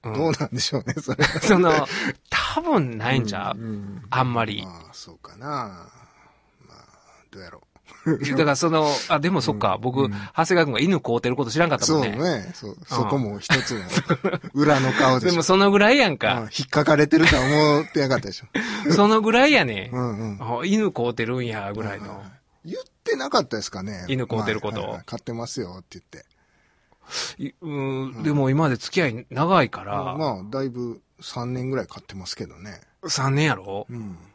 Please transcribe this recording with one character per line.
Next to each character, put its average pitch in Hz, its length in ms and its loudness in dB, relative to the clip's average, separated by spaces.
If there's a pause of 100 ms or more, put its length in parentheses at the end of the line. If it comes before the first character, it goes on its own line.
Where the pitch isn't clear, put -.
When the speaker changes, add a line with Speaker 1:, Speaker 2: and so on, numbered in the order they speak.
Speaker 1:
う 117 60 -8
ん。 107 40 -8
Speaker 2:
ど 147 160 0
う - 20 2
な 147 140 -2
ん - 80 -8
で 123 60 -4
し - 160 -4
ょ 131 40 2
う - 40 -8
ね、 131 180 -6
そ - 140 -4
れ。 147 160 2
Speaker 1:
<laughs> 160 100 -4
そ 214 160 6
の、 160 300 4 (420)
多 - 320 -2
分 170 360 0
な 117 160 0
い 135 60 4
ん 113 60 0
ち 101 100 -6
ゃ 92 220 -4
う？ - 20 -14
Speaker 2:
う - 20 -12
ん、 113 40 -10
う 113 60 -8
ん。 101 380 -10
Speaker 1:
あ 127 120 0
ん 127 120 2
ま 113 120 2
り。 104 180 -6
Speaker 2:
ま 92 80 -14 (200)
あ、 - 20 -20
そ - 200 -20
う - 40 -20
か - 200 -20
な。 123 100 -12
ま - 1300 -14
あ、 - 0 - (560)
ど 101 80 -18
う 92 40 -16
や 85 60 -16
ろ 85 120 -20 (440)
う。 160 180 0
Speaker 1:
い 139 60 -4
や、 131 60 -2
だ 156 100 4
か 147 60 2
ら 135 40 2
そ 165 140 0
の、 156 180 2 (220)
あ、 156 100 2
で 160 100 0
も 175 120 2
そ 143 120 0
っ 107 40 -4
か、 104 180 0
Speaker 2:
う - 40 -8
ん、 - 20 -10
Speaker 1:
僕、 127 220 0
Speaker 2:
う 131 40 2
ん。 104 40 -4
Speaker 1:
長 101 340 -2
谷 - 40 -8
川 175 160 4
君 139 80 -2
が 110 60 0
犬 165 220 4
飼 117 120 -2
う 117 80 2
て 123 80 -2
る 123 60 0
こ 139 80 -2
と 117 80 -4
知 139 80 -2
ら 175 80 6
ん - 20 0
か 143 60 2
っ 110 40 -2
た 110 120 0
も 156 80 4
ん - 40 2
ね。 101 100 -2
Speaker 2:
そ 113 60 -6
う 147 40 0
ね。 143 300 -2
そ - 140 -14
う、 101 40 -12
Speaker 1:
う - 40 -14
ん。 - 100 -20
Speaker 2:
そ 117 200 -2
こ 139 120 0
も 104 220 -2
一 135 240 0
つ - 80 -6
の、 110 100 -6 (400)
Speaker 1:
<laughs> - 320 -4
Speaker 2:
裏 147 260 4
の 131 140 2
顔 127 260 4
で - 60 -2
し 185 40 4
ょ。 - 20 2
Speaker 1:
で 175 60 2
も 165 60 0
そ 190 140 4
の 196 120 6
ぐ 202 100 6
ら 208 120 6
い 277 60 6
や 247 120 4
ん 135 80 -4
か。 110 240 0
Speaker 2:
う - 20 -6
ん、 - 0 -
引 120 220 -6
っ - 40 -20
か 151 160 2
か 156 100 6
れ 147 120 6
て 160 100 4
る 160 100 6
と 160 80 6
は 131 60 2
思 147 400 4
っ 156 100 -8
て 156 100 0
な 135 80 0
か 131 80 2
っ - 40 2
た 98 60 -10
で 92 60 -10
し - 100 -14
ょ。 - 20 -20 (240)
Speaker 1:
<laughs> 214 240 0
そ 202 140 6
の 220 140 6
ぐ 214 100 2
ら 247 160 6
い 311 40 6
や 220 140 4
ね。 107 260 -4
Speaker 2:
う 127 80 -4
ん 117 200 -4
う 113 40 -6 (120)
ん。 117 260 -4
Speaker 1:
あ、 160 40 -6
犬 202 260 2
飼 - 120 -2
う 120 100 0
て 113 120 -2
る 123 140 -2
ん 123 60 -4
や、 104 280 -6
ぐ 107 100 -6
ら 101 120 -6
い 95 40 -12
の。 104 80 -12
Speaker 2:
は 101 60 -12
い 101 40 -14
は 101 60 -16
い - 20 -18
は - 20 -
い。 95 40 -20 (340)
言 165 140 -12
っ 523 40 -14 (220)
て 453 100 0
な 269 140 -8
か 254 100 4
っ 190 60 0
た - 120 -6
で 104 60 -6
す - 80 -10
か 92 120 -10
ね。 95 260 -10
Speaker 1:
犬 131 180 -2
飼 117 100 -4
う 107 80 -2
て 107 80 0
る 107 60 -2
こ 104 120 -6
と。 110 80 -6
Speaker 2:
は - 20 -6
い - 60 -6
は - 20 -8
い 107 80 -8
は 85 40 -14
い。 - 60 -20
「飼 - 80 -12
っ 110 40 -8
て - 140 -10
ま 117 140 -8
す - 140 -8
よ」 90 180 -10
っ 87 40 -20
て - 160 -20
言 - 20 -20
っ - 40 -20
て。 - 200 -20 (1120)
Speaker 1:
い、 139 240 -8
う 165 80 -10
ん、 135 480 -4
Speaker 2:
う - 20 -12
ん。 - 40 -6
Speaker 1:
で 151 100 2
も 139 160 2
今 143 140 2
ま 151 60 2
で 123 60 2
付 - 200 -8
き 185 60 2
合 156 60 2
い 120 220 -6
長 160 340 4
い 117 60 0
か - 140 -12
ら。 95 300 -4
Speaker 2:
う - 40 -6
ん、 - 20 -8
ま 160 80 0
あ、 98 220 -4
だ 135 140 -4
い 135 60 -4
ぶ 120 320 -8 (200)
三 123 320 -8
年 127 160 -6
ぐ 135 80 -2
ら 113 60 -2
い 87 40 -8
飼 - 140 -16
っ - 20 -20
て - 120 -16
ま 92 100 -12
す - 100 -10
け 104 100 -8
ど - 120 -18
ね。 190 240 -16 (260)
Speaker 1:
三 135 280 0
年 147 100 4
や 139 100 2
ろ？ 98 340 -8
Speaker 2:
う 120 40 -12
ん。 107 240 -10 (180)